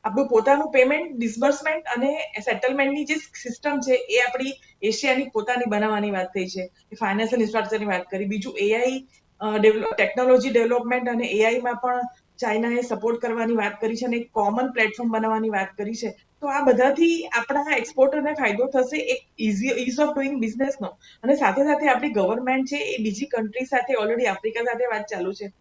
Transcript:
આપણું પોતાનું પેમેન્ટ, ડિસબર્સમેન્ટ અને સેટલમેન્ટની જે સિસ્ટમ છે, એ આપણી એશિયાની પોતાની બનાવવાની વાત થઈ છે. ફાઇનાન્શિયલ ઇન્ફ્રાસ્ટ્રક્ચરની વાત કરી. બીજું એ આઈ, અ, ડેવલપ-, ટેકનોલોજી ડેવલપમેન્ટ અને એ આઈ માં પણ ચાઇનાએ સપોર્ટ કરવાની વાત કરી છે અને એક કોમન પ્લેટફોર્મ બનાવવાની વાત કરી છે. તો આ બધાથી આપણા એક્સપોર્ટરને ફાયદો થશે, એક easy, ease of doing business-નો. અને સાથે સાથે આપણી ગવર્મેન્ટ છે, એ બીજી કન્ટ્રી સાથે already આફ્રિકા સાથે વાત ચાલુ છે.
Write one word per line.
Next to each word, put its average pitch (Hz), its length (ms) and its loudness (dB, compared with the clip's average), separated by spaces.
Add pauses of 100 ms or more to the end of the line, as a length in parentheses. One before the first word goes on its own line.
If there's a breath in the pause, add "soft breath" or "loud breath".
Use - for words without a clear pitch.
આપણું 269 240 0
પોતાનું 277 440 4
પેમેન્ટ, 277 460 2
ડિસબર્સમેન્ટ 285 680 0
અને 262 340 -2 (220)
સેટલમેન્ટની 269 640 0
જે 302 100 -2
સિસ્ટમ 285 680 -6
છે, 254 140 2
એ 240 240 0
આપણી 262 340 -2 (300 soft breath)
એશિયાની 262 500 0
પોતાની 233 380 -2
બનાવવાની 208 400 0
વાત 185 240 -2
થઈ 185 120 -4
છે. 185 240 -8 (300 soft breath)
ફાઇનાન્શિયલ 220 420 0
ઇન્ફ્રાસ્ટ્રક્ચરની 214 440 -2
વાત 180 240 -2
કરી. 196 140 -4
બીજું 202 340 -6
એ 208 160 2
આઈ, 262 320 -2 (340 soft breath)
અ, 214 160 -2
ડેવલપ-, 220 400 4
ટેકનોલોજી 254 540 4
ડેવલપમેન્ટ 233 580 2
અને 233 180 -2
એ 214 180 2
આઈ 240 160 2
માં 247 140 -2
પણ 247 260 -2 (380 loud breath)
ચાઇનાએ 233 440 0
સપોર્ટ 233 380 -2
કરવાની 226 340 -2
વાત 208 260 -2
કરી 226 160 -2
છે 247 100 -4
અને 233 100 -2
એક 233 140 -6
કોમન 220 400 0
પ્લેટફોર્મ 226 400 -2
બનાવવાની 220 400 0
વાત 190 180 -2 (100)
કરી 208 160 -6
છે. 226 140 -6 (320 soft breath)
તો 294 60 -6
આ 269 140 -2
બધાથી 277 680 4
આપણા 277 500 0
એક્સપોર્ટરને 269 560 2
ફાયદો 247 340 0
થશે, 269 320 0
એક 254 220 -2 (200)
easy, 220 400 0
ease 254 280 0
of 294 100 -2
doing 269 160 -2
business-નો. 233 520 -4 (360 loud breath)
અને 262 120 4
સાથે 262 300 4
સાથે 294 240 4
આપણી 247 220 2
ગવર્મેન્ટ 240 560 0
છે, 285 100 -4
એ - 260 -4
બીજી 214 240 -2
કન્ટ્રી 233 380 -4
સાથે 254 300 0
already 226 300 0
આફ્રિકા 220 380 -2
સાથે 247 240 0
વાત 214 200 -2
ચાલુ 185 260 -4
છે. 196 280 -10